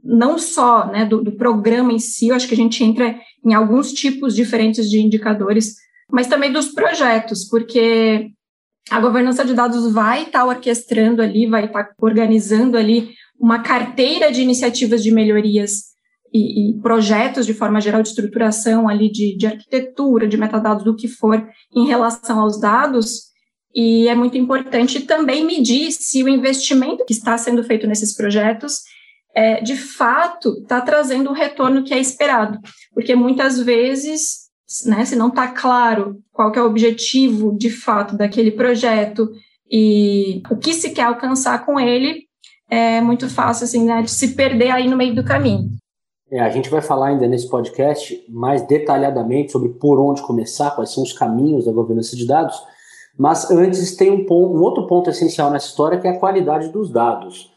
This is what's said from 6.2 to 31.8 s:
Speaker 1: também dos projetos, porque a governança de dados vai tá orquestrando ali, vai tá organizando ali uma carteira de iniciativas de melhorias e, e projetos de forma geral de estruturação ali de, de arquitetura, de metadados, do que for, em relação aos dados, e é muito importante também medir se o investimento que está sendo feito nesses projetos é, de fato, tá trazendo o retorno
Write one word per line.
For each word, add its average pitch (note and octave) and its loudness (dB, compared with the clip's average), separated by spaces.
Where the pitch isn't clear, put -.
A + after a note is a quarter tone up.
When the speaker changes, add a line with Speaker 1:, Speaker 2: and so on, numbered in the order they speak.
Speaker 1:
também C#4 0
dos D4 -2
projetos, A#3+ 0
porque A3+ 2
a A3+ 0
governança B3 2
de B3 0
dados A#3 0
vai A3+ 0
tá C4 0
orquestrando A#3 0
ali, G#3+ 2
vai G#3+ 0
tá G3+ -4
organizando A3 2
ali A3+ 2
uma A3+ 4
carteira C4 0
de B3 0
iniciativas A#3+ 0
de A3 4
melhorias G#3+ 2
e, G#3 0
e - -4
projetos A3+ 0
de A3 -2
forma G#3+ 0
geral G#3 0
de G#3+ -2
estruturação A3 0
ali G#3 2
de, G#3 -2
de A3 0
arquitetura, B3+ 0
de G#3 0
metadados, A3 0
do A3 2
que A#3 -8
for, A3 0
em A#3+ 4
relação A#3 0
aos G#3+ 0
dados, A3+ 0
e A3+ 4
é A#3 2
muito B3 0
importante B3+ 0
também D#4 0
medir D4 0
se - -2
o C4+ 2
investimento C4+ 0
que - -2
está A#3 -2
sendo A#3+ -2
feito A3 -2
nesses G#3 -2
projetos G#3+ -2
é, A3 2
de B3 -4
fato, C4+ -2
tá B3 -2
trazendo C4+ 0
o C#4 -4
retorno C4+ 0